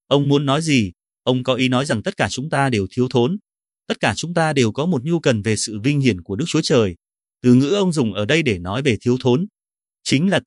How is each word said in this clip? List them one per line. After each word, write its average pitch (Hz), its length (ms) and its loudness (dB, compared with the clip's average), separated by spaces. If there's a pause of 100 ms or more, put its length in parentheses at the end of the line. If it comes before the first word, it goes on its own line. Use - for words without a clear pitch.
Ông 143 220 2
muốn 143 180 2
nói 143 160 0
gì? 127 300 2 (300)
Ông 127 200 0
có 127 120 0
ý 127 140 0
nói 127 180 0
rằng 123 160 -2
tất - 140 -6
cả 107 140 0
chúng 151 200 -8
ta 139 180 0
đều 104 220 0
thiếu 127 200 -2
thốn. 135 280 0 (480)
Tất - 140 -6
cả 120 160 0
chúng 165 180 -8
ta 160 180 0
đều 123 200 2
có 143 140 -4
một 143 180 -2
nhu 165 160 -2
cần 117 220 0
về 107 140 0
sự 107 240 -6
vinh 143 200 0
hiển 107 220 0
của 98 140 -8
Đức 123 120 -4
Chúa 151 120 0
Trời. 113 360 2 (460)
Từ 123 120 6
ngữ 135 140 4
ông 190 240 0
dùng 120 220 -2
ở 104 100 -4
đây 151 180 0
để 113 160 -2
nói 95 240 -6
về 131 180 0
thiếu 120 200 0
thốn 131 260 0 (580)
chính 160 260 0
là 170 160 0